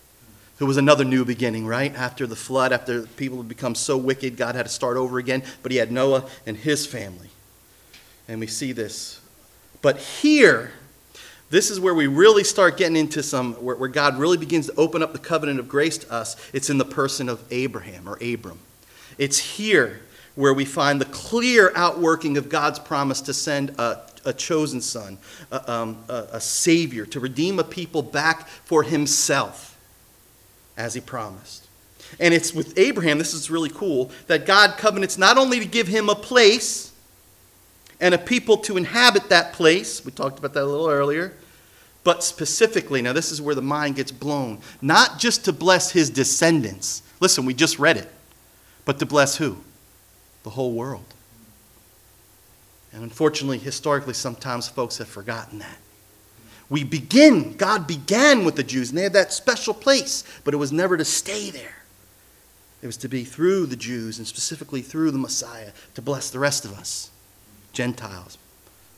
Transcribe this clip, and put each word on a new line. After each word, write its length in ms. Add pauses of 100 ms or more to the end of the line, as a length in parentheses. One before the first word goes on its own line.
(580)
who 80
was 120
another 260
new 200
beginning, 440
right? 280
After 300
the 100
flood, 380
after 300
people 340
had 100
become 280
so 200
wicked, 420
God 180
had 100
to 60
start 260
over 220
again. 240 (180)
But 100
he 60
had 140
Noah 340 (220)
and 100
his 300
family. 420 (960)
And 120
we 80
see 240
this. 480 (640)
But 160
here, 720 (800)
this 180
is 100
where 140
we 140
really 360
start 320
getting 220
into 240
some, 320 (100)
where, 120
where 120
God 300
really 200
begins 280
to 100
open 280
up 100
the 60
covenant 400
of 100
grace 300
to 120
us. 240 (180)
It's 180
in 80
the 60
person 440
of 100 (120)
Abraham, 580
or 60
Abram. 420 (600)
It's 180
here 640 (320)
where 220
we 100
find 340
the 60
clear 680
outworking 600
of 140
God's 300
promise 420
to 140
send 440
a 220 (240)
a 80
chosen 480
son, 360 (340)
a, 200
um, 360
a, 260
a 80
savior 680
to 120
redeem 400
a 40
people 380
back 460
for 360
himself, 920 (1000)
as 160
he 80
promised. 640 (520)
And 140
it's 200
with 240
Abraham, 400
this 160
is 160
really 200
cool, 420 (160)
that 180
God 320
covenants 400
not 200
only 220
to 60
give 220
him 220
a 60
place 760 (1080)
and 140
a 40
people 400
to 200
inhabit 520
that 240
place, 520
we 60
talked 280
about 140
that 100
a 20
little 240
earlier, 440 (680)
but 200
specifically, 800
now 120
this 180
is 100
where 140
the 60
mind 340
gets 160
blown, 480 (220)
not 380
just 260
to 80
bless 380
his 180
descendants. 920 (180)
Listen, 260
we 80
just 260
read 180
it. 120 (760)
But 140
to 60
bless 320
who? 200 (840)
The 60
whole 240
world. 320 (1900)
And 100
unfortunately, 560
historically, 560
sometimes 540
folks 300
have 100
forgotten 520
that. 180 (920)
We 140
begin, 720
God 320
began 560
with 140
the 60
Jews, 260
and 80
they 60
had 100
that 180
special 420
place, 520 (180)
but 100
it 40
was 160
never 240
to 80
stay 440
there. 280 (1040)
It 60
was 100
to 100
be 160
through 440
the 100
Jews, 400
and 100
specifically 540
through 300
the 60
Messiah, 520 (260)
to 60
bless 280
the 100
rest 260
of 120
us, 320 (640)
Gentiles, 640 (600)